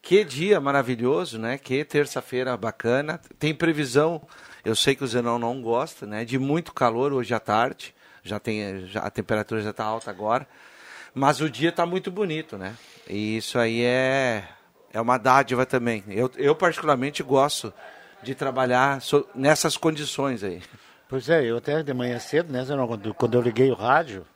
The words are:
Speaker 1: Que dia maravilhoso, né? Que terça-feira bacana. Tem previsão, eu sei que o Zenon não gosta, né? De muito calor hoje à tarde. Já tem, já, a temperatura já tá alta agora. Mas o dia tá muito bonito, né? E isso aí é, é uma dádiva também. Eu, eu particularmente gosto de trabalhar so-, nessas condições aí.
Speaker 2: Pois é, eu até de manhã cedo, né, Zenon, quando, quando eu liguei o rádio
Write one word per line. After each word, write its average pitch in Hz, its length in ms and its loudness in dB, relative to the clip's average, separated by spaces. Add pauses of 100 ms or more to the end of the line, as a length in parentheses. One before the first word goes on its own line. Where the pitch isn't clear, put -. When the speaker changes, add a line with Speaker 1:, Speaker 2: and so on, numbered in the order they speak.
Speaker 1:
Que 202 220 4
dia 165 380 2
maravilhoso, 135 760 0
né? 117 180 -4
Que 135 260 -2
terça-feira 131 760 -2
bacana. 127 600 -2 (200)
Tem 151 160 -2
previsão, 151 640 2 (420)
eu 110 140 0
sei 139 180 4
que - 80 -4
o 135 40 -4
Zenon 120 320 0
não 120 240 -4
gosta, 117 420 -2
né? 107 220 -6
De 127 120 -2
muito 143 360 0
calor 127 400 2
hoje 120 180 -2
à 113 80 0
tarde. 117 540 0 (280)
Já 104 160 -8
tem, 101 480 -6
já, 98 140 -6
a - 80 -6
temperatura 107 540 -4
já 104 100 -6
tá - 100 -8
alta 110 280 -6
agora. 107 360 -2 (680)
Mas 139 260 2
o 156 80 0
dia 143 240 0
tá 170 140 0
muito 180 240 -4
bonito, 160 480 -6
né? 95 160 -10 (340)
E 107 300 -2
isso - 200 -4
aí 117 240 0
é, 127 640 0 (480)
é 110 80 -2
uma 120 160 2
dádiva 127 480 4
também. 120 460 0
Eu, 117 260 0
eu 143 180 4
particularmente 151 680 0
gosto 135 500 2 (500)
de 120 120 -8
trabalhar 131 680 2
so-, 143 340 2
nessas 143 400 2
condições 139 680 -2
aí. 90 160 -6 (480)
Speaker 2:
Pois 131 220 -6
é, 165 160 4
eu 117 100 0
até 147 260 -2
de 139 120 -6
manhã 123 240 -4
cedo, 156 340 -2
né, 127 100 -2
Zenon, 131 240 -2
quando, 110 280 -6
quando 120 220 0
eu 123 40 6
liguei 123 300 4
o 120 40 2
rádio 117 600 0